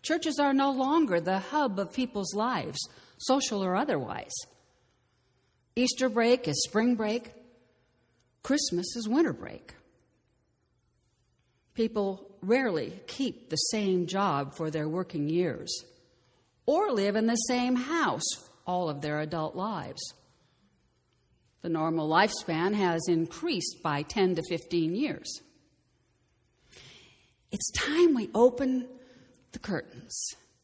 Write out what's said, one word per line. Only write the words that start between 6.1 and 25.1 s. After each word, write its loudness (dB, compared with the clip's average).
is 0
spring 2
break. -2
Christmas -2
is -6
winter 2
break. -14
People 0
rarely 0
keep -6
the -4
same 2
job 0
for -4
their -2
working -4
years -2
or 4
live 2
in 2
the 2
same 2
house 0
all -2
of -6
their -2
adult -4
lives. -6
The -6
normal 0
lifespan 2
has 0
increased -2
by -2
ten 2
to -2
fifteen -2
years. -6